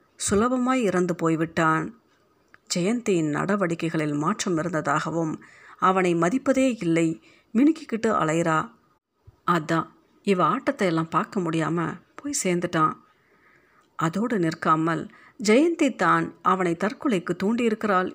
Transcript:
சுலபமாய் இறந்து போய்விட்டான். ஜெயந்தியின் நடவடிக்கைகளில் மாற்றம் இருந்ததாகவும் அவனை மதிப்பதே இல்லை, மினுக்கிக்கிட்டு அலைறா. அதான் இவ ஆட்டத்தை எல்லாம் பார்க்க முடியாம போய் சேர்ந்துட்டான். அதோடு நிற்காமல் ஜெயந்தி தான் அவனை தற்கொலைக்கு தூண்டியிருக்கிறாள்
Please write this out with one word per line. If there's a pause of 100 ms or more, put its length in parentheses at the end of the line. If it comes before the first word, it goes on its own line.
(200)
சுலபமாய்
இறந்து
போய்விட்டான். (840)
ஜெயந்தியின்
நடவடிக்கைகளில்
மாற்றம்
இருந்ததாகவும் (480)
அவனை
மதிப்பதே (120)
இல்லை, (460)
மினுக்கிக்கிட்டு
அலைறா. (880)
அதான் (380)
இவ
ஆட்டத்தை
எல்லாம்
பார்க்க
முடியாம (240)
போய்
சேர்ந்துட்டான். (1040)
அதோடு
நிற்காமல் (360)
ஜெயந்தி
தான் (180)
அவனை
தற்கொலைக்கு
தூண்டியிருக்கிறாள்